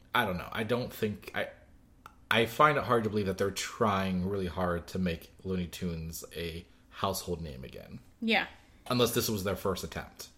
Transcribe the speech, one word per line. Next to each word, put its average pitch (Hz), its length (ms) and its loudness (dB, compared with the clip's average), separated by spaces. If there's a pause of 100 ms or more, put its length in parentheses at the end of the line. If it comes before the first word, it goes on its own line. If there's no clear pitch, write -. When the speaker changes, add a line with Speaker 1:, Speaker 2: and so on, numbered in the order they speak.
(140)
Speaker 1:
I 120 120 4
don't 92 120 0
know. - 140 -8
I 113 120 -2
don't 120 300 -2
think, - 400 -4
I, - 140 -2 (800)
I 113 160 6
find 151 320 6
it 127 60 2
hard 117 220 4
to 110 40 0
believe 104 160 2
that 95 140 2
they're 98 120 2
trying 95 760 2
really 98 180 0
hard 87 400 0
to - 120 -4
make 87 320 -2 (120)
Looney 92 240 -2
Tunes 82 560 -6 (120)
a 85 300 -6 (240)
household 90 520 -2
name 65 220 -8
again. - 360 -14 (220)
Speaker 2:
Yeah. 220 240 2 (420)
Speaker 1:
Unless 120 240 4
this 117 180 0
was 104 140 -2
their 95 120 0
first 95 280 -2
attempt. - 440 -10 (100)